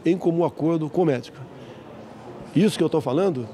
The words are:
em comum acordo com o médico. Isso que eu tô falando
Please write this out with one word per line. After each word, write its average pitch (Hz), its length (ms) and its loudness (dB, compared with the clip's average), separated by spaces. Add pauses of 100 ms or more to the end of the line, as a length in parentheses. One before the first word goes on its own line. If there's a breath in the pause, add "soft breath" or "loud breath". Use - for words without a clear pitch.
em 170 120 4
comum 170 280 2
acordo 156 440 0
com 170 140 2
o - 20 4
médico. 131 320 0 (1160 loud breath)
Isso 196 240 4
que 170 60 4
eu 156 40 2
tô 156 120 2
falando 131 520 0